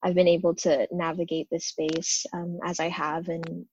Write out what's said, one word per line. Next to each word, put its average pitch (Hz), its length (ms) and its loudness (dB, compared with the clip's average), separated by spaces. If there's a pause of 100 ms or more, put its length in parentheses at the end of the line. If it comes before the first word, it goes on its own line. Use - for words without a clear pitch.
I've 180 120 2
been 180 120 8
able 170 280 6
to 147 360 2
navigate 165 580 -2
this 165 160 -4
space, - 680 -2
um, 175 300 -6
as 170 160 -4
I 165 100 0
have 165 400 -4
and, 165 440 -6